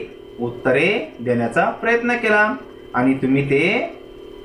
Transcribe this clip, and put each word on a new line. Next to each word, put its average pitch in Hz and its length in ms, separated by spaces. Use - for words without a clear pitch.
उत्तरे 139 760
देण्याचा 123 460
प्रयत्न 240 480
केला 220 420
आणि 127 200
तुम्ही 135 320
ते 160 520